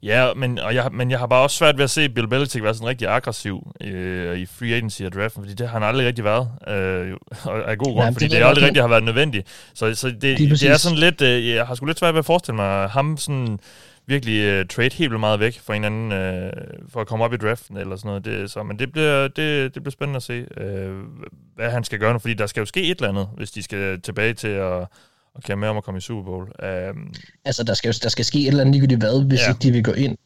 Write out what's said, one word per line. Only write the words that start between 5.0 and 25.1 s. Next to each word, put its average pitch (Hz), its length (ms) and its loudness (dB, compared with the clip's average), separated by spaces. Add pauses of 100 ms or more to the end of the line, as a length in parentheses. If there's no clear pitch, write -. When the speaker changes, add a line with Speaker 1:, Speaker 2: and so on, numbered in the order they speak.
Speaker 1:
og 92 100 -6
draften, 101 300 -4
fordi 101 120 -12
det 120 140 -6
har 113 100 -6
han 107 100 0
aldrig 127 180 2
rigtig 117 180 -2
været, 117 240 2 (200)
øh, 92 440 -2 (320)
og 107 260 -4
af 107 80 -2
god 123 80 -2
grund, 127 100 0
Speaker 2:
Nej, 117 160 2
Speaker 1:
fordi 120 120 0
Speaker 2:
det 151 60 2
Speaker 1:
det - 0 -
Speaker 2:
ved 113 80 4
jeg 120 100 10
Speaker 1:
aldrig 139 140 8
Speaker 2:
godt. 135 60 8
Speaker 1:
rigtig 139 140 4
har 120 60 4
været 113 160 6
nødvendigt. 113 420 0 (280)
Så, 113 200 0
så 131 140 -4
det, 113 140 -6
Speaker 2:
Lige 135 140 2
Speaker 1:
det 151 100 6
er 143 40 6
Speaker 2:
præcis. 147 300 6
Speaker 1:
sådan 165 180 2
lidt, 165 240 4
øh, 123 260 4
jeg 117 180 2
har 123 80 -6
sgu 123 120 -6
lidt 160 120 -2
svært 170 160 2
ved 160 40 4
at 156 60 0
forestille 165 320 0
mig 98 320 0
ham 139 280 0
sådan 127 420 -4 (500)
virkelig, 117 320 0
øh, 98 260 2
trade 123 280 0
helt 156 160 -2
vildt 113 100 -4
meget 107 200 2
væk 113 200 -2
for - 120 -8
en 107 120 -2
anden, 110 280 -4
øh, 92 400 -4 (360)
for 120 120 -8
at 107 60 -4
komme 113 180 -2
op 117 80 0
i 123 40 -4
draften 107 400 -4
eller 95 200 -8
sådan 104 120 -10
noget. 101 160 -6
Det, 101 260 -6
så, 107 120 -8
men 104 160 -10
det 131 140 -4
bliver, 147 360 2
det, 143 460 -2
det - 80 -12
bliver 139 80 -8
spændende 143 260 -6
at 123 60 -8
se, 120 220 -8 (120)
øh, 98 360 -6 (640)
hvad 117 140 -2
han 120 140 -2
skal - 140 -6
gøre 107 140 2
nu, 120 60 0
fordi 117 160 -4
der 104 120 -2
skal 107 140 -6
jo 107 60 -2
ske 185 240 -4
et 180 80 -2
eller 117 100 -2
andet, 98 280 -2
hvis 104 140 -10
de 104 120 -12
skal 95 380 -6
tilbage 110 340 -2
til 110 140 -6
at, 95 320 -2 (560)